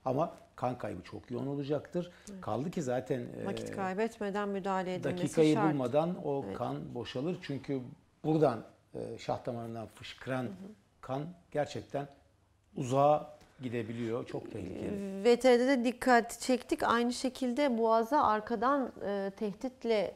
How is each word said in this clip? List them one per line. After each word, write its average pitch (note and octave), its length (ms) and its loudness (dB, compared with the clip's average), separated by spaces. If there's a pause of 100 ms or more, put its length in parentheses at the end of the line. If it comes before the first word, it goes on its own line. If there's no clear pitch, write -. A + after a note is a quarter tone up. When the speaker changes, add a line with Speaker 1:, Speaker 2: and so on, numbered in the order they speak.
Speaker 1:
ama C#3+ 300 0 (220)
kan B2+ 220 -2
kaybı G2+ 240 -6
çok - 280 -14
yoğun B2 160 -4
olacaktır. C#3+ 640 -4 (180)
Speaker 2:
Evet. F#3+ 100 -14
Speaker 1:
Kaldı C3 300 -2
ki E3+ 120 -4
zaten, B2+ 380 -2 (220)
e, - 40 -6
Speaker 2:
Vakit - 300 -6
kaybetmeden G3+ 720 -2
müdahale F#3+ 460 -2
edilmesi F3 280 -2
Speaker 1:
dakikayı D#3 320 6
Speaker 2:
şart. D#3 180 4
Speaker 1:
bulmadan D3+ 540 0
o C#3 200 -2
Speaker 2:
Evet. - 120 -6
Speaker 1:
kan C3+ 360 -6
boşalır B2+ 480 -4
çünkü C#3 380 -4 (440)
buradan, D3 400 4 (300)
e, A2+ 240 -8
şah - 280 -4
damarından A#2 400 -6
fışkıran - 560 -8
Speaker 2:
Hı B2 40 -2
hı. - 60 -8 (480)
Speaker 1:
kan C#3 260 -6 (240)
gerçekten C#3 580 -4 (680)
uzağa C#3+ 640 4 (240)
gidebiliyor. A#2 640 -4
Çok - 260 -8
tehlikeli. G3 720 -6
Speaker 2:
V A#3+ 140 6
T B3 200 8
R'de B3 80 4
de C4 180 4
dikkat A#3+ 560 4
çektik. - 420 0
Aynı A#3+ 300 4
şekilde B3 640 0
boğaza A3+ 440 4
arkadan, G#3+ 720 2 (140)
e, G3 300 -2
tehditle, A3 800 -2